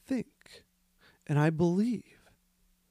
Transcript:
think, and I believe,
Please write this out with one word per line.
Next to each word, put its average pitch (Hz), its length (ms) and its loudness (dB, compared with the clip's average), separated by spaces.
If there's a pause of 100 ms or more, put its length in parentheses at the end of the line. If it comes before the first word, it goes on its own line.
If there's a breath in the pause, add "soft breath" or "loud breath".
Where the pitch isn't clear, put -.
think, - 600 -8 (600 soft breath)
and 147 140 0
I 151 100 2
believe, 180 800 -2 (600)